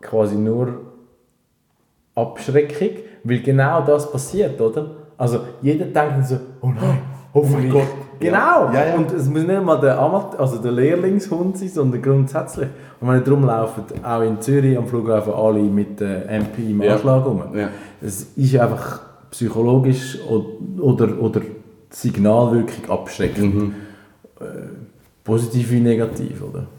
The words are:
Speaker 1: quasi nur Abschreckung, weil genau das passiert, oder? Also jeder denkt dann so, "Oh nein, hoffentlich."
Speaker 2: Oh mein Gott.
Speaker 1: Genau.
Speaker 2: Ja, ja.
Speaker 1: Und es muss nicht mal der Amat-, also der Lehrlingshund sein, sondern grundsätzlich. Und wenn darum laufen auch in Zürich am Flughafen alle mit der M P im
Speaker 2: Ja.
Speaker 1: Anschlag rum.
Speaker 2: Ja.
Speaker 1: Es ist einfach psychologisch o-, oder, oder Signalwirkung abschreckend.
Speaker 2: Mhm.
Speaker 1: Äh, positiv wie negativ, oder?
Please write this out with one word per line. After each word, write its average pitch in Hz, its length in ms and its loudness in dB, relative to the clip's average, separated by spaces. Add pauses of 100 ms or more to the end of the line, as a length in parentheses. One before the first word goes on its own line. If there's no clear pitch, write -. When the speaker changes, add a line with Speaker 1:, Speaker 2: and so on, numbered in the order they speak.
Speaker 1:
quasi 107 340 0
nur 120 440 0 (1400)
Abschreckung, 147 720 0 (340)
weil 120 180 0
genau 139 440 2
das 147 260 2
passiert, 156 500 -2
oder? 147 300 -2 (260)
Also 120 220 0 (220)
jeder 147 240 0
denkt - 100 -6 (200)
dann 135 100 2
so, 127 100 -2 (260)
"Oh 131 60 -2
nein, 131 320 0 (340)
hoffentlich." 135 400 2
Speaker 2:
Oh 143 40 6
mein 139 100 4
Gott. - 0 - (320)
Speaker 1:
Genau. 214 540 4
Speaker 2:
Ja, 139 140 4
ja. 170 80 0
Speaker 1:
Und 160 160 0
es 151 160 0
muss 151 160 0
nicht 190 200 0
mal 160 160 4
der 135 200 4
Amat-, 175 400 0
also 131 180 0
der 120 140 -2
Lehrlingshund 180 880 0
sein, 190 120 -8
sondern 131 320 0
grundsätzlich. 135 680 0 (340)
Und 123 80 -4
wenn 127 140 4
darum 135 220 4
laufen 113 380 0 (200)
auch 117 180 -2
in 110 180 0
Zürich 135 380 2
am 110 100 -2
Flughafen 107 460 0
alle 107 300 2
mit 101 360 0
der 98 300 -4
M 107 160 -2
P 110 260 -6
im 104 120 2
Speaker 2:
Ja. 104 100 4
Speaker 1:
Anschlag 131 320 2
rum. 101 180 -2 (120)
Speaker 2:
Ja. 104 140 -2 (320)
Speaker 1:
Es 95 220 -8 (120)
ist 135 220 2
einfach 113 440 0 (300)
psychologisch 123 880 2 (100)
o-, 110 160 0 (360)
oder, 113 400 2
oder 110 200 -2 (480)
Signalwirkung 113 1000 0
abschreckend. 98 680 -2
Speaker 2:
Mhm. 101 200 -2 (640)
Speaker 1:
Äh, - 40 -12 (800)
positiv 117 480 0
wie 123 100 4
negativ, 113 640 0
oder? 92 220 -10 (140)